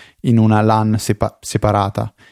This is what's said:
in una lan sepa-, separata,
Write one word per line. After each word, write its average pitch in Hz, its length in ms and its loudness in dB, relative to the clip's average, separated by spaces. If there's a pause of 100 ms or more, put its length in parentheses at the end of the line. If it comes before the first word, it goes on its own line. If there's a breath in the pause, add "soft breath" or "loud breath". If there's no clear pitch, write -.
(220 loud breath)
in 117 180 2
una 110 220 4
lan 110 360 2
sepa-, - 420 -4
separata, 101 720 -2 (200 soft breath)